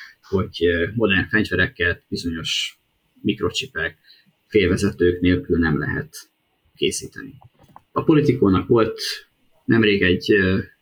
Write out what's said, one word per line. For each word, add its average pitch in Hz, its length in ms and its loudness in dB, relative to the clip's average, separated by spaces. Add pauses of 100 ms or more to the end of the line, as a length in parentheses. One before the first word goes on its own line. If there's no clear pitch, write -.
(300)
hogy, 95 360 -2
ö, 85 300 2
modern 98 320 0
fegyvereket 90 800 -2
bizonyos 82 720 -6 (420)
mikrocsipek, - 760 -4 (500)
félvezetők 92 720 2
nélkül 87 380 2
nem 78 200 0
lehet 73 500 -8 (460)
készíteni. - 580 -6 (580)
A - 120 -4
Politikónak 127 640 2
volt 113 340 2 (640)
nemrég 107 360 2
egy, 92 300 2
ö, 95 280 2 (220)